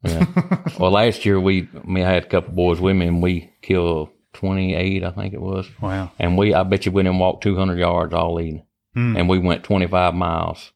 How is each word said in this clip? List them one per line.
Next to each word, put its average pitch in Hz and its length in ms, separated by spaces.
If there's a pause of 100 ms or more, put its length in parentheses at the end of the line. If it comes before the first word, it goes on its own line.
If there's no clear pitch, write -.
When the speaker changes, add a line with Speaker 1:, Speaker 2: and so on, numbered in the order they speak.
Speaker 1:
Yeah. 82 280
Speaker 2:
<laughs> - 480
Speaker 1:
Well, 92 120
last 107 340
year 98 140
we, 95 280 (180)
me, 92 180
I 90 100
had 87 100
a - 40
couple 90 260
boys 87 260
with 95 160
me, 87 120
and 85 140
we 90 300 (100)
killed 85 480 (220)
twenty-eight, 92 720
I 92 80
think 101 220
it - 80
was. 95 260 (140)
Speaker 2:
Wow. 95 360
Speaker 1:
And 87 200
we, 101 160
I 90 100
bet 95 220
you 95 60
we 95 120
didn't 92 160
walk 92 220
two 101 160
hundred 92 220
yards 87 340
all 85 260
evening. 78 240 (300)
Speaker 2:
Hmm. 120 240
Speaker 1:
And 90 120
we 92 100
went 87 240
twenty-five 90 520
miles 82 600